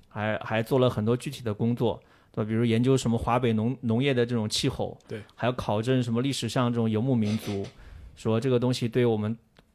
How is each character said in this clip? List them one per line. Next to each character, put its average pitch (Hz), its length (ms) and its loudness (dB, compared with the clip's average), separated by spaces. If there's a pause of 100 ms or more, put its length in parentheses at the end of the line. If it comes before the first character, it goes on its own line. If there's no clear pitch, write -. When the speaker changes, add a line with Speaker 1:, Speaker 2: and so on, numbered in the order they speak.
Speaker 1:
还， 107 300 -4
还 110 240 -2
做 135 160 2
了 127 100 6
很 107 160 -2
多 117 100 2
具 123 140 -8
体 131 140 -12
的 107 100 -2
工 117 220 0
作， 117 260 0 (300)
对 113 120 -4
吧？ 107 60 -4
比 110 60 -2
如 120 100 2
研 113 180 4
究 135 140 4
什 123 100 0
么 113 80 2
华 120 220 0
北 120 160 2
农-， 113 280 0
农 117 200 0
业 143 100 2
的 120 140 2
这 123 100 -4
种 107 140 -2
气 - 180 -2
候， 95 300 -4 (100)
Speaker 2:
对。 107 140 -10 (140)
Speaker 1:
还 - 100 -6
有 120 80 0
考 110 260 -2
证 127 220 2
什 117 100 -2
么 120 120 0
历 139 100 0
史 120 160 -4
上 120 240 0
这 - 20 -2
种 113 140 2
游 107 100 0
牧 131 140 0
民 107 240 0
族， 98 260 -6 (520)
说 113 240 0
这 131 100 -2
个 123 80 4
东 123 160 2
西 120 160 -2
对 123 160 2
我 113 100 4
们 107 220 -2 (380)